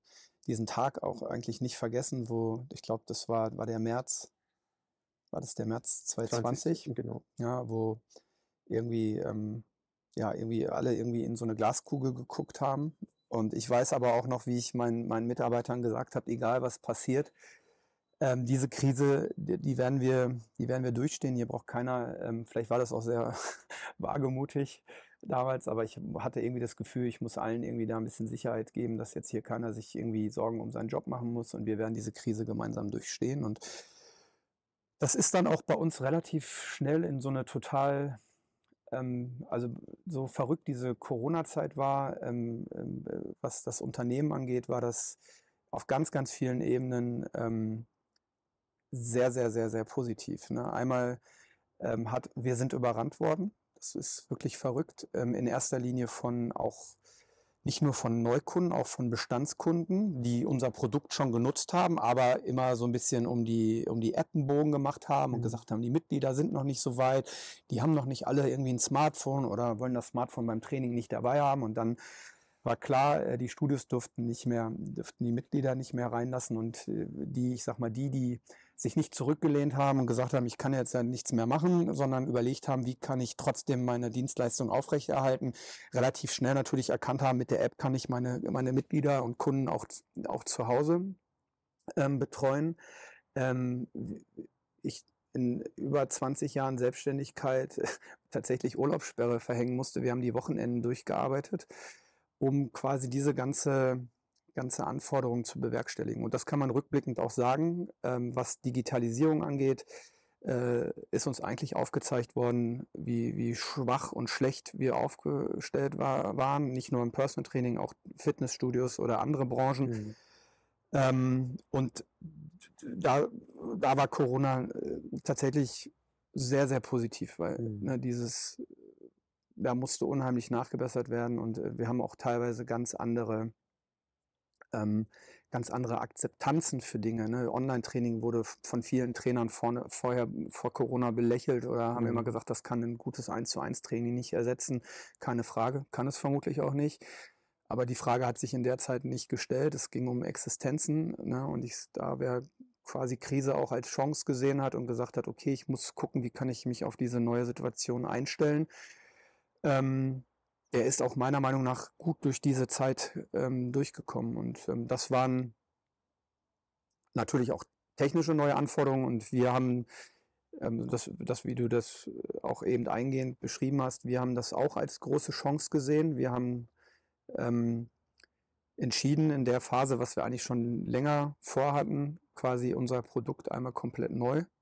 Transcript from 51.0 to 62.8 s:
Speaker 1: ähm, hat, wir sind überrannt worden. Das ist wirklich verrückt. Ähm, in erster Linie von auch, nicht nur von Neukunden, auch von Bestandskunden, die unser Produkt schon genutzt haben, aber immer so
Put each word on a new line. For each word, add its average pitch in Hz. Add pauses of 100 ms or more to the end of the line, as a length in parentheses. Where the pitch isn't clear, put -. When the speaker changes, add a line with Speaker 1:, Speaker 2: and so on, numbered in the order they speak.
Speaker 1:
ähm, 113
hat, 135
wir 127
sind 127
überrannt 120
worden. 165 (200)
Das -
ist -
wirklich -
verrückt. -
Ähm, 120
in 123
erster 127
Linie 123
von 120
auch, - (680)
nicht -
nur 143
von 117
Neukunden, 147
auch -
von 123
Bestandskunden, 160
die 120
unser 127
Produkt 131
schon 135
genutzt 120
haben, 175
aber 123
immer 127
so 120